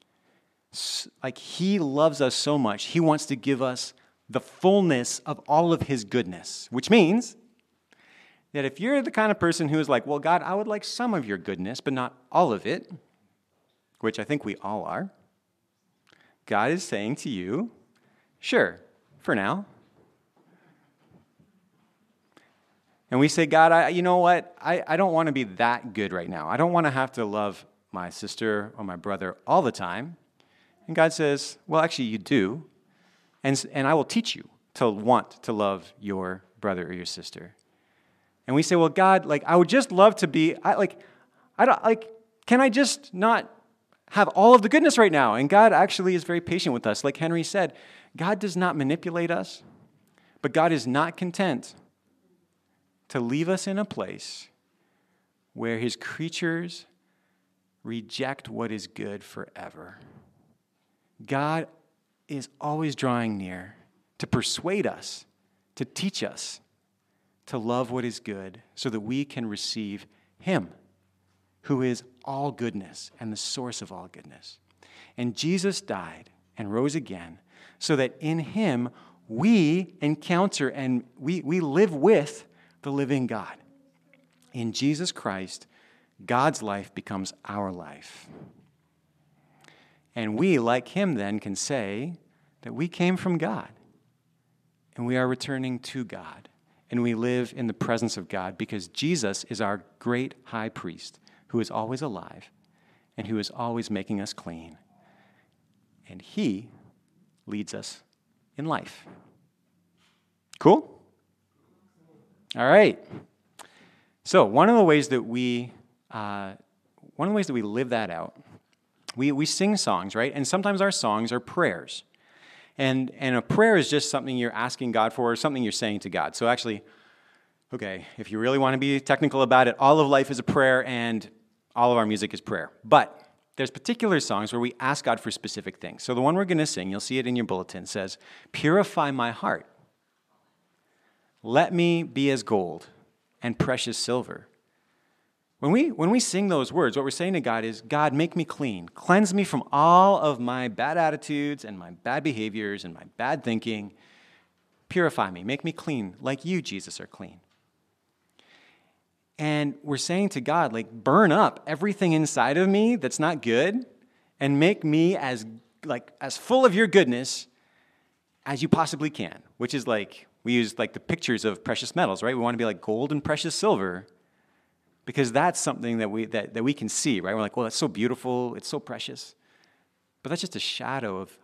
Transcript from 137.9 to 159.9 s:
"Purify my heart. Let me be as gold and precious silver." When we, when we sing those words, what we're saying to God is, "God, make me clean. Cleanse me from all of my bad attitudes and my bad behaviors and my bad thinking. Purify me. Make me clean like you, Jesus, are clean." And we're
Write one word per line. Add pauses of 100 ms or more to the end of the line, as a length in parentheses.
"Purify
my
heart. (1800)
Let
me
be
as
gold (540)
and
precious
silver." (1120)
When
we,
when
we
sing
those
words,
what
we're
saying
to
God
is,
"God,
make
me
clean.
Cleanse
me
from
all
of
my
bad
attitudes
and
my
bad
behaviors
and
my (120)
bad
thinking. (920)
Purify
me.
Make
me
clean
like
you,
Jesus,
are
clean." (2000)
And
we're